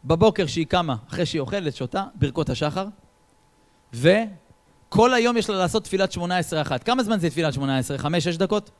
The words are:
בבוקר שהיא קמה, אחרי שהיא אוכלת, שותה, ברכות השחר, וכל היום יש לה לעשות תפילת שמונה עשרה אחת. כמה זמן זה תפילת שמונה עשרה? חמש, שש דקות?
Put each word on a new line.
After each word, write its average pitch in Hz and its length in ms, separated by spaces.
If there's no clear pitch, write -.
בבוקר 170 420
שהיא 151 200
קמה, 165 300
אחרי 165 180
שהיא 156 140
אוכלת, 156 360
שותה, 190 280
ברכות 147 360
השחר, 151 360
וכל 202 1200
היום 240 220
יש 220 140
לה 196 80
לעשות 185 260
תפילת 190 280
שמונה 180 260
עשרה 160 220
אחת. 135 220
כמה 254 200
זמן 214 180
זה 165 100
תפילת 156 220
שמונה 135 260
עשרה? 131 200
חמש, 156 260
שש 170 120
דקות? 196 420